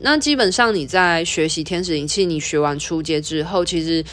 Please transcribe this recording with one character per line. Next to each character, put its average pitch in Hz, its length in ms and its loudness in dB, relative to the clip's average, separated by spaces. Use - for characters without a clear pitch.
那 294 160 2
基 294 180 2
本 208 160 2
上 220 240 2
你 151 120 -2
在 175 400 2
学 160 200 0
习 160 160 -4
天 175 220 -4
使 180 80 -4
灵 147 160 -2
气， 196 160 0
你 160 160 0
学 151 180 -2
完 147 200 2
初 160 240 -4
阶 151 180 0
之 151 240 -4
后， 180 180 0
其 170 220 -2
实 160 180 0